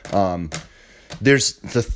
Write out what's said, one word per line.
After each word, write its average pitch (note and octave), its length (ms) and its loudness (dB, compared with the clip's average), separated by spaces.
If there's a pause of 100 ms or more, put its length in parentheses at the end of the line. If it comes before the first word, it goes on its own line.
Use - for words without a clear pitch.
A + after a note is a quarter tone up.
(140)
Um, F2+ 360 0 (720)
there's C3 340 4
the, - 260 -4 (140)